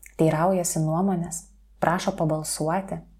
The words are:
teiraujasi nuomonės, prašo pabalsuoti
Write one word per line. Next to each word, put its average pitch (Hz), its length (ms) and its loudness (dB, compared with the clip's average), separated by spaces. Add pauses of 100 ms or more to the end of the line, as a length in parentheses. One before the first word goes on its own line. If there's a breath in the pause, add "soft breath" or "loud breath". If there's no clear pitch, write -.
(160)
teiraujasi 170 640 2
nuomonės, 170 640 -2 (340)
prašo 185 360 0
pabalsuoti 160 840 -2 (200)